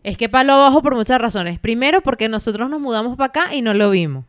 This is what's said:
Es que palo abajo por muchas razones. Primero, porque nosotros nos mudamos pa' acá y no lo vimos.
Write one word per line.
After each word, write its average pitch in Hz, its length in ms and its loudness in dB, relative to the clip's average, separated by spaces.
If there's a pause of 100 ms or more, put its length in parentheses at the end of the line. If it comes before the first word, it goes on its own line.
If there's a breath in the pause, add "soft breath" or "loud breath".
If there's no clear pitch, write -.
Es 202 160 -8
que 226 120 -4
palo 262 240 4
abajo 277 280 6
por 262 140 0
muchas 247 240 0
razones. 180 400 -4
Primero, 254 400 0
porque 226 300 -2
nosotros 214 400 -4
nos 302 100 -6
mudamos 240 380 -4
pa' 269 80 0
acá 320 280 -4
y 269 80 -4
no 220 120 0
lo 208 160 2
vimos. 156 400 -2